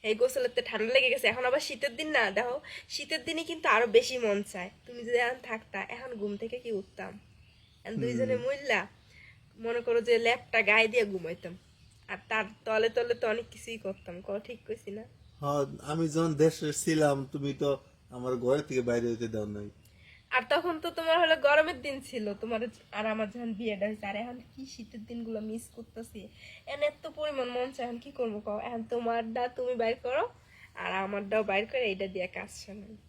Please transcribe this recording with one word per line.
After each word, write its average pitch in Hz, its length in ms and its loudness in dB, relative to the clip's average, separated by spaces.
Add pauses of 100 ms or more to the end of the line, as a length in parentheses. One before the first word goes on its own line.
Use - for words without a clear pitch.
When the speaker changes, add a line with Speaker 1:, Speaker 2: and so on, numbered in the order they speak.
Speaker 1:
এই 220 120 4
গোসলের 247 360 2
তো 247 40 2 (100)
ঠান্ডা 220 260 0
লেগে 254 160 6
গেছে। 269 200 2
এখন 254 180 -2
আবার 294 180 4
শীতের 277 300 -2
দিন 311 180 -4
না, 240 60 6 (160)
দেখো 247 180 0 (380)
শীতের 320 320 -4
দিনই 330 240 -2
কিন্তু 320 160 -4 (100)
আরো 240 100 6 (100)
বেশি 254 280 6
মন 202 140 4 (140)
চায়। 185 180 -8 (160)
তুমি 240 200 -12
যদি 240 200 2
এখন 254 120 -2 (120)
থাকতা, 220 280 -8 (160)
এখন 254 160 -12 (100)
ঘুম 208 120 -4 (100)
থেকে 226 220 -8
কি 233 60 -6 (100)
উঠতাম, 190 320 -12 (720)
এখন 226 100 -8
Speaker 2:
হুম। - 80 -2
Speaker 1:
দুইজনে 254 420 0
মইল্লা 277 360 0 (840)
মনে 233 220 0
করো 233 220 4
যে 233 60 8 (120)
ল্যাপটা 240 340 2 (100)
গায়ে 220 220 6
দিয়ে 233 200 4
ঘুমাইতাম, 175 420 -6 (580)
আর 190 60 -8 (120)
তার 220 160 2 (200)
তলে 220 300 4
তলে 240 240 2
তো - 120 0
অনেক 226 220 -2
কিছুই 226 320 -10
করতাম। 190 280 -8 (120)
ক, - 20 -10 (180)
ঠিক 233 200 -12
কইছি 220 320 -8
না? 226 60 -12 (380)
Speaker 2:
হ্যাঁ, 143 200 2 (280)
আমি 165 140 2 (100)
যখন 165 180 4 (100)
দেশে 156 260 4 (160)
ছিলাম, 151 320 6 (160)
তুমি 143 180 -2 (120)
তো 143 80 4 (460)
আমার 127 160 -2 (120)
ঘর 127 120 6 (120)
থেকে 127 200 0
বাইরে 120 220 2
হইতে 117 240 -2
দাও 107 120 -2 (100)
নাই। 104 120 -8 (680)
Speaker 1:
আর 254 60 4 (120)
তখন 339 200 0 (100)
তো 339 40 -2 (100)
তোমার 330 240 2
হলো 320 140 6 (100)
গরমের 311 400 6
দিন 269 100 -4 (120)
ছিল, 220 180 -6 (160)
তোমার 220 180 -2 (380)
আর 214 60 -2 (100)
আমার 220 200 -2
যখন 240 240 -6
বিয়েটা 208 300 -2
হয়েছে, 214 220 -6
আর 202 120 -6
এখন 247 140 -10 (160)
কি 269 100 -14 (100)
শীতের 220 360 -14
দিনগুলো 226 300 -6 (100)
মিস 226 160 -6 (120)
করতেছি, 226 440 -14 (480)
এখন 571 220 -4
এত - 140 -20 (140)
পরিমাণ 277 380 -2
মন 247 180 -2
চায়, 233 120 -4
এখন 240 180 -8
কি 285 140 -16
করবো 226 280 -2
কও? 208 120 -4 (100)
এখন 233 140 -6 (100)
তোমারটা 233 500 0 (160)
তুমি 254 240 -2
বাইর 226 140 2 (100)
করো, 285 180 2 (580)
আর 180 80 -2 (140)
আমারটাও 202 460 0
বাইর 196 200 2
করে 254 200 0
এইটা 196 240 -2
দিয়ে 185 120 -2 (100)
কাজ 190 140 -8 (120)
সারাই। 208 320 -16 (140)